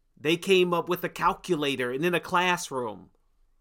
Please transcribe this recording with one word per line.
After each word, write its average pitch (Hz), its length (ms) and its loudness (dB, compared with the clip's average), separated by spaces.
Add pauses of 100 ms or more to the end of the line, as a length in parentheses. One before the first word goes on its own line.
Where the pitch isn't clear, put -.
(200)
they 156 160 0
came 180 380 4
up 170 160 0
with 175 160 -2
a 170 40 -2
calculator 147 800 -2
and 135 140 -4
in 175 100 2
a 165 60 2
classroom 147 920 -2 (500)